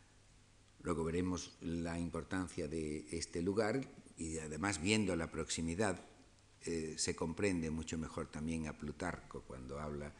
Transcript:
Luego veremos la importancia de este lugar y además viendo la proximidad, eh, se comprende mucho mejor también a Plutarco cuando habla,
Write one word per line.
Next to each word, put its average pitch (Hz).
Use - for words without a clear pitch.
Luego 82
veremos 87
la 85
importancia 85
de 76
este 85
lugar 107
y 80
además 78
viendo 98
la 80
proximidad, 85
eh, 80
se 85
comprende 82
mucho 80
mejor 80
también 80
a 73
Plutarco 73
cuando 65
habla, 73